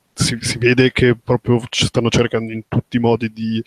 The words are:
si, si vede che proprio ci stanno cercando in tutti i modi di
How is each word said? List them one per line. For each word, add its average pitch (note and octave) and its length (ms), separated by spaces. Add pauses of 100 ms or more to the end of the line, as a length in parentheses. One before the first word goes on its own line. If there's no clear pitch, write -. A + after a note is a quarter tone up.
(140)
si, - 260
si - 160
vede B2 340
che B2 260
proprio A#2+ 520
ci - 160
stanno A#2 240
cercando A2+ 420
in A2 160
tutti - 300
i A#2+ 40
modi A#2 300
di A2+ 360